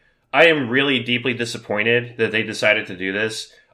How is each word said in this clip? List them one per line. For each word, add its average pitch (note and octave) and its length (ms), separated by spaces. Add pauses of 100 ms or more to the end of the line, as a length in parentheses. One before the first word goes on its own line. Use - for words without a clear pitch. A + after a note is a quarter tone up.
(320)
I D3 140
am D3+ 240
really C3+ 320
deeply A#2+ 320
disappointed A#2 840
that A2 120
they G#2+ 120
decided G#2+ 420
to G2 100
do F#2+ 160
this. A2 400 (220)